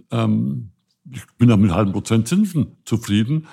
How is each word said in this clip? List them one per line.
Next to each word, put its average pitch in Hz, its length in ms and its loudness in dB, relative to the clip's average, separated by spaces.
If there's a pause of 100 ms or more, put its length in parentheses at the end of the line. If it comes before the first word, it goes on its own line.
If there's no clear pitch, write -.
ähm, 117 600 -2 (420)
ich 123 100 -16 (160)
bin 120 140 6
auch 110 60 4
mit 98 140 4
halben 98 200 0
Prozent 110 360 -2
Zinsen 180 560 -2
zufrieden, 113 680 -2